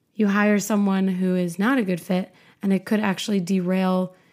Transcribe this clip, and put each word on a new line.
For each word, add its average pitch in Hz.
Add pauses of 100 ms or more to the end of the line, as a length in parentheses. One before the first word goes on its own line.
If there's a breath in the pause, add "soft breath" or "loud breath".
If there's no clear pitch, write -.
(140)
You 214
hire 208
someone 196
who 185
is 180
not 247
a 240
good 185
fit, 185 (280 soft breath)
and 196
it 190
could 214
actually 202
derail 185 (180 soft breath)